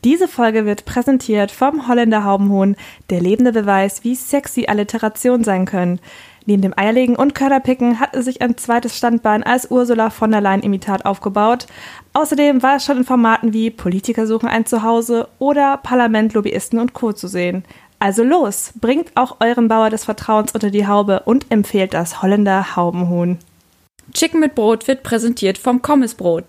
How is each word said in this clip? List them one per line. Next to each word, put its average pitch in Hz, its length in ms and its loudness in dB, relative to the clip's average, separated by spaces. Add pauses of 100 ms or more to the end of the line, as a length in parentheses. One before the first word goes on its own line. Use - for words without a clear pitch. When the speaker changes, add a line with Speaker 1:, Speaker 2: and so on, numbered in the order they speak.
Speaker 1:
Diese 330 240 2
Folge 220 400 0
wird 208 180 -4
präsentiert 240 680 0
vom 277 340 -2
Holländer 226 380 2
Haubenhuhn, 196 500 2 (360)
der 180 100 -2
lebende 214 320 2
Beweis, 202 500 0
wie 247 140 -2
sexy - 500 -4
Alliterationen 220 760 -2
sein 190 200 0
können. 180 360 -2 (460)
Neben 202 160 2
dem 190 160 0
Eierlegen 233 360 2
und 277 200 2
Körnerpicken 254 680 2
hat 277 160 -2
es 254 80 -2
sich 254 160 -4
ein 233 160 0
zweites 240 400 -2
Standbein 226 460 0
als 254 280 -2
Ursula 240 380 2
von 220 220 -2
der 214 100 2
Leyen-Imitat 196 640 -2
aufgebaut. 208 640 -2 (480)
Außerdem 285 480 2
war 269 140 4
es 262 100 -4
schon 285 100 0
in 247 80 0
Formaten 226 480 2
wie 220 160 0
Politiker 220 580 -4
suchen 226 220 -2
ein 226 160 0
Zuhause 233 640 0 (100)
oder 277 380 2
Parlament, 226 560 0
Lobbyisten 214 460 -2
und 240 160 -2
Co. 220 180 -4
zu 185 160 -10
sehen. 185 360 -4 (340)
Also 202 240 0
los, 262 580 0
bringt 277 340 0
auch 247 260 0
euren 233 280 2
Bauer 220 220 2
des 220 160 -6
Vertrauens 214 460 -2
unter 208 180 -2
die 202 160 0
Haube 202 400 2
und 247 240 2
empfehlt 202 420 0
das 170 300 -4
Holländer 196 540 2
Haubenhuhn. 175 640 -2 (760)
Speaker 2:
Chicken 330 260 0
mit 302 140 0
Brot 226 340 0
wird 269 140 -2
präsentiert 220 560 -2
vom 254 240 0
Kommesbrot 220 680 0